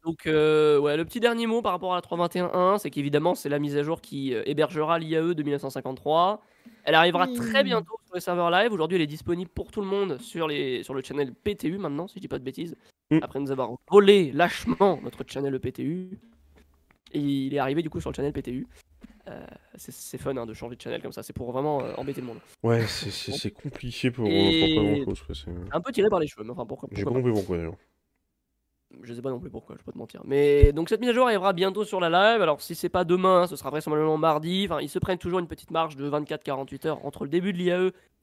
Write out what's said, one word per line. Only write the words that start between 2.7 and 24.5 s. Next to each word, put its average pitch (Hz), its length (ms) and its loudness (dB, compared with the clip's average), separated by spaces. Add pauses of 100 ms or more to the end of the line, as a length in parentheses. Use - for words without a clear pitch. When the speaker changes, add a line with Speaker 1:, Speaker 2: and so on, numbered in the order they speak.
Speaker 1:
c'est 151 120 -6
qu'évidemment, 147 460 0
c'est - 120 -8
la 147 120 0
mise 143 160 -2
à 143 80 0
jour 165 160 -4
qui, 135 340 -6
euh, 110 120 -2
hébergera 151 520 0
l'I 160 180 -4
A 160 60 2
E 175 120 0
de 151 100 -4
mille 143 80 -2
neuf 143 100 -4
cent 135 80 -6
cinquante-trois. 156 720 0 (420)
Elle 156 120 4
arrivera 175 320 4
Speaker 2:
Oui. 247 80 -8
Speaker 1:
très 240 260 0
bientôt 214 320 0 (120)
sur 185 100 -18
les 175 40 -4
serveurs 175 300 0
live. 208 220 4
Aujourd'hui, 165 240 0
elle 170 60 4
est 151 40 2
disponible 175 420 -6
pour - 220 -10
tout 214 100 -6
le 196 60 -4
monde 190 340 -2
sur - 280 -4
les, 139 340 -2
sur 135 120 -10
le 131 80 -4
channel 135 300 -4
P 208 220 -4
T - 140 -4
U 185 100 -4
maintenant, 165 300 -6
si - 80 -20
je 185 40 -14
dis - 80 -14
pas 131 120 -6
de 127 40 -18
bêtises. 143 320 -10 (360)
Speaker 3:
Mm. 160 100 6
Speaker 1:
Après - 160 -8
nous 139 140 -4
avoir 127 180 -2 (180)
volé 196 440 8
lâchement 175 720 2
notre - 220 -10
channel 135 340 -4
P 127 100 -4
T 127 140 -8
U. 185 340 -6 (960)
Et 151 80 -2
il 139 340 -2
est 143 40 0
arrivé, 143 240 0
du 156 80 -6
coup, 175 100 -8
sur 139 100 -6
le 135 60 -8
channel 143 160 -4
P 139 100 -8
T 123 100 -8
U. 180 140 -6 (640)
Euh, - 120 -16 (360)
c'est, - 180 -18
c'est - 240 -14
fun, 135 180 -4
hein, 117 100 -6
de 110 80 -12
changer 120 200 -12
de - 80 -20
channel 120 180 -8
comme - 120 -12
ça. - 100 -12
C'est - 100 -16
pour 123 200 -8
vraiment, 143 320 -2
euh, 120 120 -8
embêter 135 240 -8
le 127 60 -10
monde. 113 120 -12 (260)
Speaker 3:
Ouais, 117 240 4
c'est, - 240 -6
c'est, - 180 -10
Speaker 1:
Bon. 139 80 -4
Speaker 3:
c'est 104 140 -6
compliqué - 580 -4
pour, 123 160 -2
Speaker 1:
Et 160 480 4